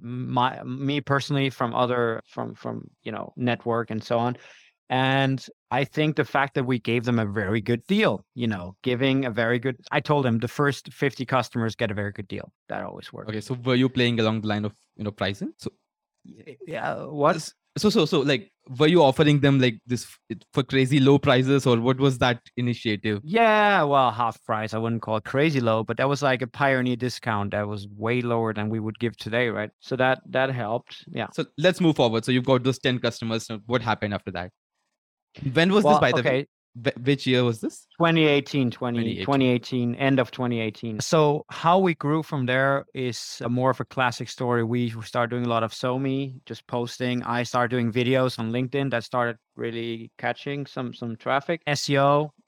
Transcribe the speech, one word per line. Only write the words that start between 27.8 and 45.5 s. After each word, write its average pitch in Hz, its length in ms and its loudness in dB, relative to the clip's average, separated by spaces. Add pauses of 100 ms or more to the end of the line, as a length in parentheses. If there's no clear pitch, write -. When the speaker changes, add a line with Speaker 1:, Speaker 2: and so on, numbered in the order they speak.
Speaker 1:
way 113 240 -2
lower 117 320 -2
than 104 160 -4
we 110 100 -4
would 107 200 -6
give 117 180 -4
today, 117 320 -2
right? 104 220 -6 (100)
So - 160 -8
that, 131 320 2
that 131 220 0
helped. 120 560 -6
Yeah. 117 260 -8
Speaker 2:
So 151 140 -6 (100)
let's 175 240 2
move 160 160 4
forward. 113 300 2
So 131 60 0
you've 127 120 0
got 127 180 4
those 127 160 0
ten 123 200 -2
customers. 113 480 -4
So 110 180 -10
what 120 160 0
happened 110 320 -2
after 98 200 -6
that? 87 180 -8 (1040)
When 170 180 4
was 208 100 6
this, 147 100 6
Speaker 1:
Well, 151 80 6
Speaker 2:
by 131 120 4
the 160 60 2
Speaker 1:
okay. 139 120 2
Speaker 2:
way? 131 160 0 (380)
Wh-, 123 220 -4
which 139 200 0
year 123 160 4
was 117 200 0
this? - 240 -8 (100)
Speaker 1:
Twenty 165 300 4
eighteen, 143 440 2
twenty, 120 280 -6
Speaker 2:
Twenty 110 140 -2
eighteen. 95 120 -6
Speaker 1:
twenty 135 240 2
eighteen, 123 460 0
end 135 260 2
of 117 100 0
twenty 120 300 -4
eighteen. 110 400 -6
So 151 480 2
how 170 300 2
we 185 160 2
grew 151 280 -2
from 143 220 -4
there 135 400 2 (100)
is 127 480 -6
a 131 60 -4
more 127 220 2
of 123 100 0
a 120 60 -6
classic 123 420 -4
story. 120 340 -2
We 120 280 -2 (120)
started 117 280 -2
doing 123 160 -4
a - 20 -2
lot 117 140 0